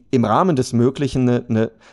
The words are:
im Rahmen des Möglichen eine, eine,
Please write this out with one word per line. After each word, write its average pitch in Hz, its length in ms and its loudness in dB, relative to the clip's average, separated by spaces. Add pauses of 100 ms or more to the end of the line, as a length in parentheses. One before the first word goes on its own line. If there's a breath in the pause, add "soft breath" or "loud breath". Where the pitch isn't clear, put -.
(100)
im 120 140 2
Rahmen 147 320 2
des 127 160 -2
Möglichen 127 560 0
eine, 120 200 0
eine, 113 220 0 (220 soft breath)